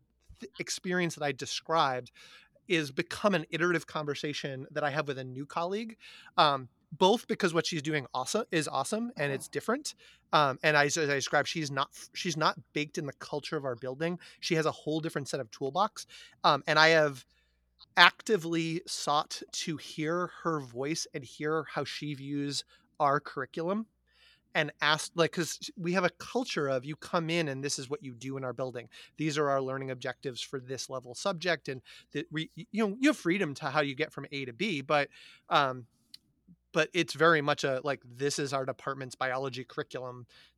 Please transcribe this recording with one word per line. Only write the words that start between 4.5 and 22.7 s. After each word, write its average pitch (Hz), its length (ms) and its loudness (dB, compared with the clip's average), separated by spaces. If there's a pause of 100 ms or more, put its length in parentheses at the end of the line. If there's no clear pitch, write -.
that 147 120 -4
I 147 60 0
have 147 180 -2
with 135 100 -4
a 131 60 -8
new 131 220 -10
colleague, 202 500 -4 (400)
um, 139 320 4 (240)
both 190 340 6
because 180 280 2
what 165 120 2
she's 160 160 -4
doing 147 320 -2
awesome, 131 380 -2
is 156 160 2
awesome 220 480 -2
and 143 160 0
it's 135 160 -6
different. - 480 -4 (380)
Um, 143 280 4
and 151 140 4
I, 147 120 6
as 135 100 -2
I 160 80 2
described, 143 420 2
she's 151 240 -4
not, 139 200 -2 (220)
she's 165 220 -4
not 165 220 2 (160)
baked 151 240 -4
in - 80 -4
the 135 80 -8
culture - 420 -8
of 139 80 -6
our 127 140 -6
building. 156 420 -4 (220)
She - 140 0
has 156 100 4
a 147 60 2
whole 156 280 -2
different 151 300 -4
set 151 100 -2
of 117 100 -8
toolbox. 175 580 -2 (360)
Um, 147 240 6
and 151 100 4
I 156 120 10
have 151 340 4 (720)
actively 165 920 6
sought - 540 0 (100)
to - 260 -4
hear 170 520 -4 (140)
her 160 160 0
voice 135 540 -6
and 147 100 -8
hear 151 500 -4
how 151 100 -2
she 147 300 -6
views 143 500 -4 (360)